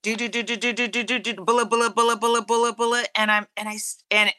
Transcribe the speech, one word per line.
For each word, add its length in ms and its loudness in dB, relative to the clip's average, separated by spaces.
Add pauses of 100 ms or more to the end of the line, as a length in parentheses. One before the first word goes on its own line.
Do, 120 -2
do, 140 -4
do, 140 -2
do, 140 -2
do, 160 -2
do, 140 -2
do, 160 -2
do, 160 -2
do, 160 -6
bullet, 340 2
bullet, 260 0
bullet, 260 2
bullet, 260 2
bullet, 300 2
bullet. 380 0
And 160 2
I'm, 160 2 (100)
and 120 -8
I 60 -8
s-, 360 -10
and, 280 4